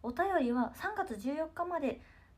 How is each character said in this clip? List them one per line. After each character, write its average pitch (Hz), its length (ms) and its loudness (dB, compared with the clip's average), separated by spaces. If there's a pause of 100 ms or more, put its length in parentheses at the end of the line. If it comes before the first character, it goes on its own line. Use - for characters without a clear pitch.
お 233 100 -4
便 339 160 2 (120)
り 247 120 4
は 240 240 2
三 403 200 -4
月 381 220 -2
十 240 160 -2
四 311 140 -2
日 349 180 -4
ま 349 140 -2
で 269 220 -2 (360)